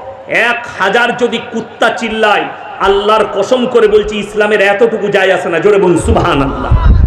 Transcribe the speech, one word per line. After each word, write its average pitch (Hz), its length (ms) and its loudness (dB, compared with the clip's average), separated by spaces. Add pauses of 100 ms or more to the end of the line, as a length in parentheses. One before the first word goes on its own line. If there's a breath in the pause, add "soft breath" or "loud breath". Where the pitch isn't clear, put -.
(280)
এক 233 380 -2 (140)
হাজার 233 380 0
যদি 233 200 -2
কুত্তা - 520 -4
চিল্লায়, 214 540 -2 (360)
আল্লাহর 202 540 2
কসম 240 320 0
করে 220 220 2
বলছি, 214 300 0
ইসলামের 208 440 -2
এতটুকু 202 460 0
যায় 190 260 2
আসে 180 160 -2
না। 165 100 -2
জোরে 202 180 4
বলুন, 175 200 2
সুবহানাল্লাহ। 135 960 2 (140)